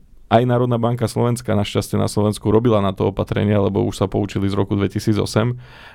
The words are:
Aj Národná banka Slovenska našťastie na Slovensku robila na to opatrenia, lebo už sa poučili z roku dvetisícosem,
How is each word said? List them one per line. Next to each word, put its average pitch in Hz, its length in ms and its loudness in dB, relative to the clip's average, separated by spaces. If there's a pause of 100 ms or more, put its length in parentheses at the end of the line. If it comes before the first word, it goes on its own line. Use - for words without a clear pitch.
(260)
Aj 113 160 4
Národná 123 400 0
banka 120 240 0
Slovenska 117 480 -2
našťastie 104 480 0
na 101 80 0
Slovensku 104 400 0
robila 110 320 4
na 98 100 0
to 98 220 -2
opatrenia, 101 480 0
lebo 98 240 2
už 101 180 -2
sa 98 60 2
poučili 101 400 -2
z 101 80 -2
roku 101 160 0
dvetisícosem, 107 880 0 (340)